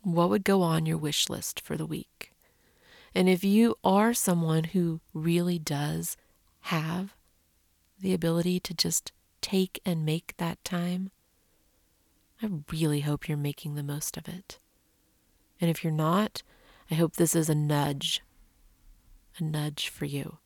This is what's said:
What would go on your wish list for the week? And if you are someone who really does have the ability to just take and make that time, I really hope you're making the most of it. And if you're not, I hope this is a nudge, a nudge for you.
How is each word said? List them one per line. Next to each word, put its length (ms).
What 280
would 140
go 180
on 240
your 120
wish 300
list 320
for 160
the 100
week? 460
And 140
if 140
you 400
are 300
someone 520
who 360
really 460
does 580
have 520
the 120
ability 480
to 140
just 380
take 460
and 180
make 320
that 280
time, 460
I 60
really 280
hope 280
you're 100
making 360
the 80
most 340
of 120
it. 300
And 100
if 140
you're 80
not, 500
I 40
hope 200
this 220
is 120
a 60
nudge, 680
a 60
nudge 440
for 160
you. 420